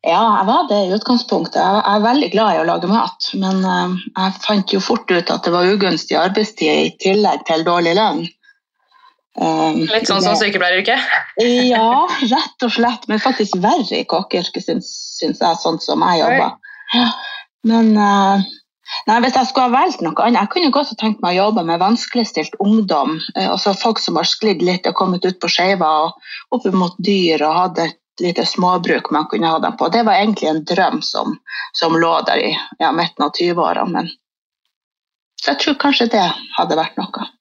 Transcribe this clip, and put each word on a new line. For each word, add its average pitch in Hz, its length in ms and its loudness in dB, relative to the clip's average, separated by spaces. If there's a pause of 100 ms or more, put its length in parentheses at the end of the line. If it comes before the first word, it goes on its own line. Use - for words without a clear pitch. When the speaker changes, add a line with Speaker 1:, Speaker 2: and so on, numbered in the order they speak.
Speaker 1:
Ja, 170 180 2 (180)
jeg 190 100 0
var 311 180 2
det 208 140 0
i 185 140 -2
utgangspunktet. 208 640 -2
Jeg, 196 240 2
jeg 202 140 2
er 208 60 0
veldig 254 280 2
glad 202 220 2
i 160 60 0
å 165 60 0
lage 170 240 -2
mat, 226 380 -2 (100)
men, 190 220 0
eh, 180 340 0 (140)
jeg 190 340 -4
fant 202 320 0
jo 190 80 0
fort - 300 -2
ut 175 180 0
at 170 160 -2
det 170 60 2
var 180 160 4
ugunstig 185 500 0
arbeidstid 190 520 0 (160)
i 175 120 -6
tillegg 190 480 2
til 165 160 0
dårlig 170 320 2
lønn. 170 280 2 (1120)
Eh, 160 500 0
Speaker 2:
Litt 220 240 0
sånn 196 160 2
som - 80 2
Speaker 1:
det 208 80 2
Speaker 2:
sykepleieryrket? 202 680 0 (580)
Speaker 1:
Ja, 233 380 4 (120)
rett 254 480 -2
og 220 60 -2
slett, 233 340 0
men 214 160 0
faktisk 208 400 0
verre 240 380 0
i - 80 -6
kokkeyrket, 180 560 -4
syns, 170 240 -4 (320)
syns 156 180 -4
jeg, 165 220 0
sånn 160 180 -2
som 156 240 -2
jeg 170 220 2
Speaker 2:
Oi. 240 80 4
Speaker 1:
jobber. - 240 0 (320)
Ja. 240 160 2 (580)
Men, 226 320 4
eh, 202 480 4 (640)
nei, 220 140 4
hvis 247 160 2
jeg 254 100 2
skulle 254 220 0
ha - 20 2
valgt 285 320 2
noe - 160 -2
annet, 226 220 4
jeg 214 100 -4
kunne 339 220 2
godt - 180 0
ha 220 80 -12
tenkt 214 240 -2
meg 180 140 0
å 190 80 4
jobbe 214 180 0
med 170 160 0
vanskeligstilt 208 800 -2
ungdom, 180 560 2 (220)
eh, 190 100 0
altså 202 260 0
folk 220 300 -2
som 170 160 -2
har 165 80 0
sklidd 185 400 0
litt 180 220 0
og 175 100 -4
kommet 185 240 0
ut 185 160 -2
på 170 80 -4
skeiva 175 540 2
og - 560 -6
opp 214 160 -2
mot 180 260 0
dyr 175 480 0
og 156 80 2
hadde 170 320 0
et - 100 -10 (220)
lite 175 240 -2
småbruk 180 720 0
man 151 160 -2
kunne 165 160 -2
ha 160 120 0
dem - 180 -4
på. 147 120 0
Det 233 140 2
var 196 160 4
egentlig 202 300 0
en 156 160 -2
drøm 175 360 0
som, - 360 -4 (360)
som 165 220 0
lå 165 300 2
der - 240 0
i, 170 80 -4 (240)
ja, 156 100 2
midten 170 320 -2
av - 80 -2
tyve-åra, 170 560 0
men... 175 240 -4 (1300)
Så 277 140 -2
jeg 277 60 -4
tror 294 200 0
kanskje 247 320 2
det 190 160 2 (300)
hadde 165 180 -2
vært 160 240 -4
noe. - 300 -10 (120)